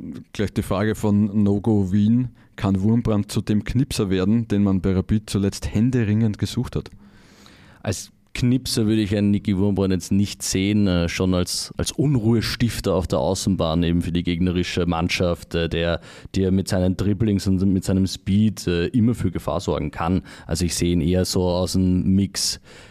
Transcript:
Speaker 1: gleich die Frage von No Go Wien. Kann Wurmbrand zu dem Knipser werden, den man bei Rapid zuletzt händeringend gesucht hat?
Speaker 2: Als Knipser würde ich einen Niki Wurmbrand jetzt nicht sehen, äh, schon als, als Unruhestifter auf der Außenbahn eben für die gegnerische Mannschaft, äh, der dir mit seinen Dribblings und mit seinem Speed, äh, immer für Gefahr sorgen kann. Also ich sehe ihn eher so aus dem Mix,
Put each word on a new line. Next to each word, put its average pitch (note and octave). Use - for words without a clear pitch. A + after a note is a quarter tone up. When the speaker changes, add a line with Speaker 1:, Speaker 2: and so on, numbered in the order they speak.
Speaker 1:
gleich G2+
die G#2
Frage G#2
von G#2
No G2+
Go G2+
Wien. A2+
Kann G2
Wurmbrand G#2+
zu A2
dem G#2
Knipser -
werden, G2+
den G2+
man F#2+
bei F#2+
Rapid G#2
zuletzt G2
händeringend A2
gesucht -
hat? -
Speaker 2:
Als -
Knipser B2
würde A2
ich G#2
einen G2+
Niki G2+
Wurmbrand G2
jetzt F2+
nicht G2+
sehen, G2+
äh, F2
schon F#2
als, -
als -
Unruhestifter A2+
auf F2
der F2+
Außenbahn E2+
eben E2+
für E2
die F2
gegnerische F2
Mannschaft, F2
äh, E2+
der E2+
dir F#2+
mit F#2+
seinen F#2
Dribblings G2+
und F#2+
mit F#2
seinem F#2+
Speed, G2+
äh, F2+
immer A#2
für F#2+
Gefahr E2
sorgen D2+
kann. E2+
Also E2+
ich E2
sehe F2
ihn F2
eher F2+
so F#2
aus F2+
dem F#2
Mix, -